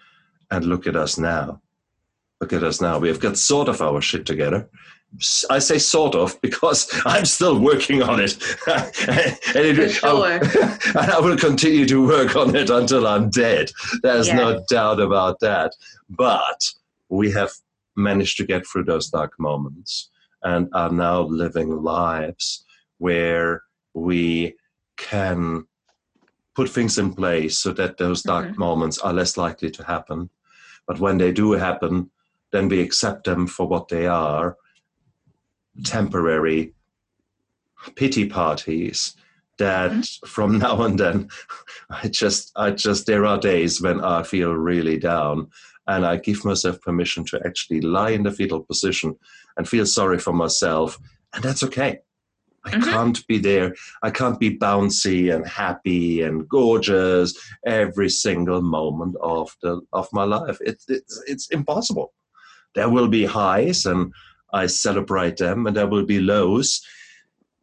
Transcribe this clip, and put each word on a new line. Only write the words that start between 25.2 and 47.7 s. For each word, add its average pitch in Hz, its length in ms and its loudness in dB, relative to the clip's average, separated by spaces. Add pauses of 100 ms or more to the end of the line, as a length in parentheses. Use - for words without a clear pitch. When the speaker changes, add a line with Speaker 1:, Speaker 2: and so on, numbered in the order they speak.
Speaker 1:
put 127 140 0
things 117 280 0
in 98 160 0
place 85 440 -2
so 95 160 -2
that 90 240 -4
those 90 260 -2
dark 87 240 -2
Speaker 2:
Mm-hmm. 101 120 -10
Speaker 1:
moments 82 400 0
are 92 140 -2
less 87 240 0
likely 85 340 -4
to 80 120 -16
happen. 82 460 -8 (580)
But 71 120 -6
when 98 200 2
they 90 120 4
do 104 200 2
happen, 90 580 -2 (420)
then 98 180 0
we 95 120 2
accept - 440 -4
them 90 220 0
for 90 200 -6
what 85 220 -2
they 85 180 -2
are, 82 500 -2 (1300)
temporary 80 880 0 (1200)
pity 131 320 2
parties 82 880 -4 (420)
that 92 340 0
Speaker 2:
Mm-hmm. - 360 -4
Speaker 1:
from 107 300 0
<laughs> 113 80 2
now 110 160 0
and 104 180 0
then, 95 300 0 (600)
I - 180 -8
just, - 480 -2
I 101 160 0
just, 101 340 -2
there 104 200 2
are 101 140 2
days 85 420 0
when 90 200 0
I 85 220 0
feel 85 300 -2
really 80 440 0
down 78 520 -2 (380)
and 95 180 0
I 85 120 0
give 104 280 -4
myself 92 360 -2
permission 85 440 -2
to - 200 -8
actually 80 360 -4